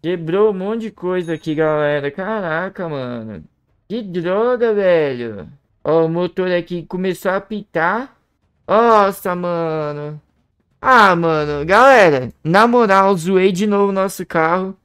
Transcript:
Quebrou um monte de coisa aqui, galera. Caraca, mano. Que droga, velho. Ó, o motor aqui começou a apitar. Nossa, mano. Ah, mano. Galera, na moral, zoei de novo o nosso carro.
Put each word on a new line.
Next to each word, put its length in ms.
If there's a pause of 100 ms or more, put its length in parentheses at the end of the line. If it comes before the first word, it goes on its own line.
Quebrou 500
um 40
monte 280
de 80
coisa 440
aqui, 200
galera. 560
Caraca, 800
mano. 560 (440)
Que 140
droga, 720
velho. 760 (360)
Ó, 220
o 20
motor 420
aqui 340
começou 460
a 60
apitar. 800 (500)
Nossa, 680
mano. 880 (600)
Ah, 360
mano. 480
Galera, 680 (120)
na 240
moral, 500
zoei 360
de 140
novo 240
o 20
nosso 340
carro. 580